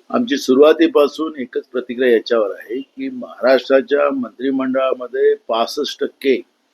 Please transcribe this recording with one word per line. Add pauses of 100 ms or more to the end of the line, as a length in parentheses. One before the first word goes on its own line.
आमची
सुरुवातीपासून
एकच
प्रतिक्रिया
याच्यावर
आहे
की
महाराष्ट्राच्या
मंत्रिमंडळामध्ये
पासष्ट
टक्के (340)